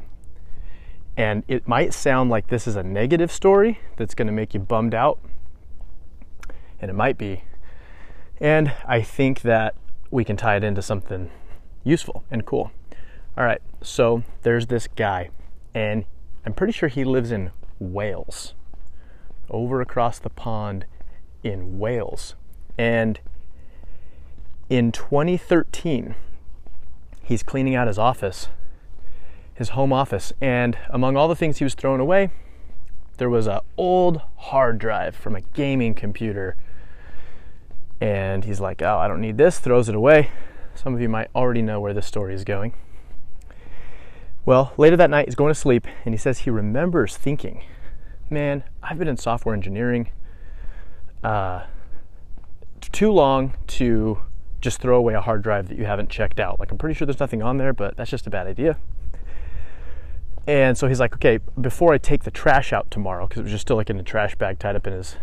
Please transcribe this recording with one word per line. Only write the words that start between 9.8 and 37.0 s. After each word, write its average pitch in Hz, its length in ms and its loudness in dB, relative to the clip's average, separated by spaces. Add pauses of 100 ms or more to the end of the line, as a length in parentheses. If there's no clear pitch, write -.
we 120 140 0
can 104 120 -2
tie 107 200 2
it 101 80 0
into 101 160 0
something 95 500 -4 (540)
useful - 460 0
and 117 160 -2
cool. - 260 -2 (640)
All 127 80 0
right, 113 160 0 (220)
so 117 400 2 (200)
there's 117 240 2
this 117 220 -2
guy, 95 400 -2 (460)
and 107 320 -2 (400)
I'm 107 80 -4
pretty 220 180 0
sure 170 160 0
he 131 160 -2
lives 131 260 0
in 95 200 -2 (280)
Wales, 95 760 -6 (960)
over 120 320 -2
across 120 360 0
the - 120 -6
pond 104 560 -4 (560)
in 95 360 -2
Wales. 110 560 -4 (440)
And 117 420 2 (1500)
in 120 200 2
twenty 151 460 2
thirteen, - 800 0 (1080)
he's 117 200 0
cleaning 131 320 0
out 123 120 2
his 101 120 2
office, 110 500 0 (1080)
his 117 160 -2
home 135 220 2
office, 127 480 0
and 123 380 2 (100)
among 131 280 2
all 151 120 6
the 165 80 2
things 156 220 2
he 147 60 0
was 131 100 2
throwing 135 260 0
away, 185 300 4 (880)
there 123 100 0
was 117 180 4
an 101 140 2 (160)
old 180 440 4 (160)
hard 123 420 2
drive 92 360 -2
from - 220 2
a 98 40 0
gaming 135 540 2
computer. 98 640 0 (1400)